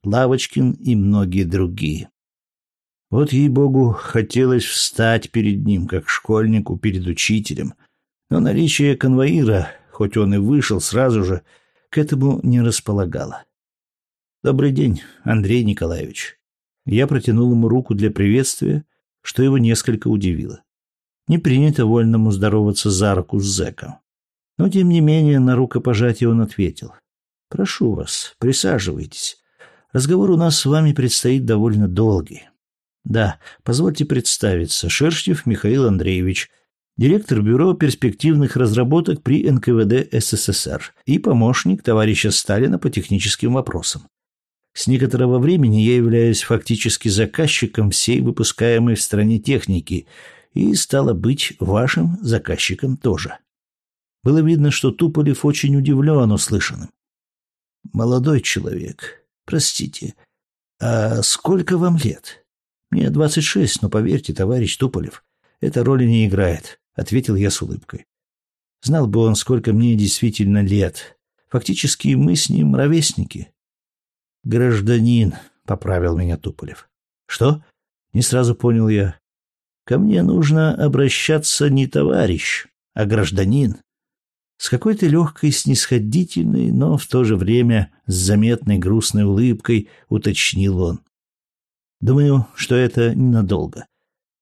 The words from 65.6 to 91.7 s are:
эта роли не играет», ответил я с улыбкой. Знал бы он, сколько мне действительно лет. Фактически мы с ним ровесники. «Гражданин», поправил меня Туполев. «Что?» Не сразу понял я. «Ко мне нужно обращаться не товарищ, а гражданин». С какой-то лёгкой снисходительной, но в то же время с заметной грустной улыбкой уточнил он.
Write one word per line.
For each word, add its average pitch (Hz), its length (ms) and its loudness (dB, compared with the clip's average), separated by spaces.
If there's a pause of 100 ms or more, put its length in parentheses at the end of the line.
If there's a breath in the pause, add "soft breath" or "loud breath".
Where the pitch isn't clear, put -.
эта 123 240 -2
роли 131 200 2
не 117 220 4
играет», 92 540 -2 (140)
ответил 113 420 -2
я 98 140 0
с - 120 -4
улыбкой. - 440 -12 (760)
Знал 143 240 2
бы 107 140 0
он, 113 160 2
сколько 117 360 -2
мне 117 220 4
действительно 104 680 0
лет. 95 540 -2 (320)
Фактически - 640 -2
мы 147 200 2
с 147 140 -2
ним 147 260 2
ровесники. 151 800 -2 (880)
«Гражданин», 117 920 2 (300 loud breath)
поправил 87 520 -2
меня 87 200 -2
Туполев. - 520 -14 (380)
«Что?» 151 360 -2 (500 loud breath)
Не 113 100 0
сразу 120 320 0
понял 113 340 2
я. 98 300 0 (640)
«Ко - 140 0
мне 196 240 2
нужно 160 520 2
обращаться 147 960 0
не 135 160 2
товарищ, 104 800 -2 (280)
а 110 100 -2
гражданин». 101 720 0 (800)
С - 140 -10
какой-то 214 360 0
лёгкой 151 460 2
снисходительной, 131 1200 0
но 143 260 2
в - 80 -8
то 131 160 0
же 107 140 2
время 113 560 2 (140)
с 95 80 -2
заметной 104 640 2
грустной 104 440 0
улыбкой 107 640 0 (200 loud breath)
уточнил 98 720 -2
он. 90 200 -2 (1000)